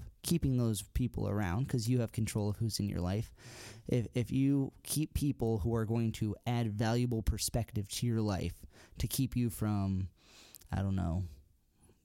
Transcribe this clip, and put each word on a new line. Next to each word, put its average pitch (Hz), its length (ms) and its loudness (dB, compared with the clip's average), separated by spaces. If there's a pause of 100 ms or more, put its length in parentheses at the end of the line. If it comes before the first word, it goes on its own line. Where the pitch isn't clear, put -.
(220)
keeping 139 340 2
those 113 260 2
people 110 460 -2
around 101 400 0
'cause 117 200 0
you 127 120 2
have 110 120 -2
control 107 360 0
of 104 80 -2
who's 110 220 -2
in 101 100 0
your 92 120 -2
life. 95 320 -2 (560)
If, 120 260 2
if 123 160 0
you 135 420 2 (100)
keep - 320 -2
people 120 440 2
who 117 160 0
are 113 100 0
going 113 280 2
to 107 240 -2 (100)
add 120 260 0
valuable 113 500 2
perspective 107 680 0
to - 180 -2
your 113 140 2
life 92 440 0 (340)
to - 100 0
keep 131 280 0
you 120 140 2
from, 98 580 0 (640)
I 95 120 0
don't 98 140 0
know, 90 280 0 (800)